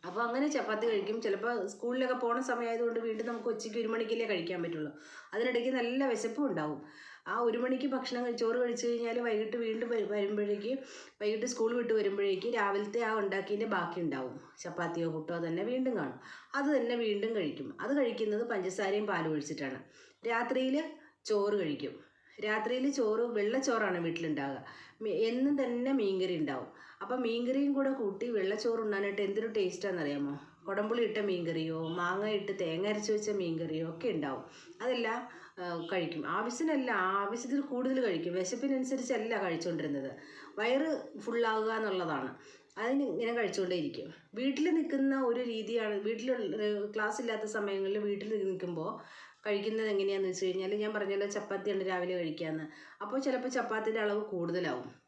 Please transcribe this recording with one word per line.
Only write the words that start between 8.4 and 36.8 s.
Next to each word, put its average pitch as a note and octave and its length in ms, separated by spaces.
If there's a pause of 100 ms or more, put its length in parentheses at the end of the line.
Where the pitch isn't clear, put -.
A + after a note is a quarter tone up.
കഴിച്ച് A#3+ 280
കഴിഞ്ഞാൽ A#3 320
വൈകിട്ട് A3 380
വീണ്ടും A#3 320
വരു-, G#3+ 220
വരുമ്പോഴേക്ക്, G#3 600 (440)
വൈകിട്ട് G#3+ 320
സ്കൂൾ A#3 260
വിട്ട് A#3 200
വരുമ്പോഴേക്ക് G3 600
രാവിലത്തെ G#3 480
ആ A3 140
ഉണ്ടാക്കിയതിൻ്റെ G3+ 560
ബാക്കി F3 300
ഉണ്ടാവും. C3+ 320 (260)
ചപ്പാത്തിയോ E3+ 500
പുട്ടോ D#3 300
തന്നെ E3+ 240
വീണ്ടും B3+ 320
കാണും. C3+ 220 (380)
അത് C#4 140
തന്നെ A#3+ 260
വീണ്ടും A3 400
കഴിക്കും. D3+ 320 (140)
അത് A3 140
കഴിക്കുന്നത് A3 540
പഞ്ചസാരയും G3 580
പാലും E3 240
ഒഴിച്ചിട്ടാണ്. C#3+ 480 (480)
രാത്രിയിൽ B3+ 480 (500)
ചോറ് G#3 300
കഴിക്കും. D3+ 380 (440)
രാത്രിയിൽ A3 540
ചോറ്, A#3 400
വെള്ളച്ചോറാണ് G#3+ 680
വീട്ടിലുണ്ടാകുക. D3+ 600 (420)
മി-, G3 220
എന്നും C4 320
തന്നെ B3+ 380
മീൻകറി F#3+ 440
ഉണ്ടാവും. C#3 320 (300)
അപ്പം B3+ 220
മീൻകറിയും B3 520
കൂടെ C4+ 200
കൂട്ടി G#3+ 360
വെള്ളച്ചോറ് A3 520
ഉണ്ണാനായിട്ട് G3+ 400
എന്തൊരു G3+ 260
ടേസ്റ്റാണെന്നറിയാമോ? F3+ 840 (300)
കുടംപുളി G#3+ 400
ഇട്ട G#3+ 160
മീൻകറിയോ E3 600 (140)
മാങ്ങ F3+ 380
ഇട്ട് G3 260
തേങ്ങ E3+ 300
അരച്ച് G#3 240
വെച്ച G#3 180
മീൻകറിയോ E3 600
ഒക്കെ E3 200
ഉണ്ടാവും. C#3+ 340 (360)
അതെല്ലാം, A#3 380 (420)
ആ, F3+ 60 (200)
കഴിക്കും. E3 420
ആവശ്യത്തിനല്ല, B3 600 (240)